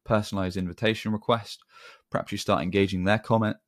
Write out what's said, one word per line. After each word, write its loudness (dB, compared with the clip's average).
personalized 0
invitation -2
request, -2
perhaps -4
you -4
start 0
engaging 2
their 4
comment, 0